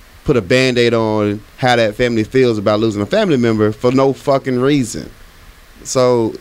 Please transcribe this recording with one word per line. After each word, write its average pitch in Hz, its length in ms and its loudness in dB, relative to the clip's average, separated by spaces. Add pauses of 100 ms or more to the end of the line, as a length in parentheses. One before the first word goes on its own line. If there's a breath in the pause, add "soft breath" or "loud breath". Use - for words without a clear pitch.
(240)
put 143 120 2
a 117 40 0
Band-Aid 120 540 2
on 107 480 -2 (160)
how 123 160 0
that 110 220 0
family 117 260 0
feels 120 360 0
about 104 200 0
losing 107 240 0
a 104 40 -4
family 190 300 0
member 110 360 2
for 123 180 -2
no 135 220 2
fucking 131 480 -2
reason. 127 500 -2 (720)
So 123 580 0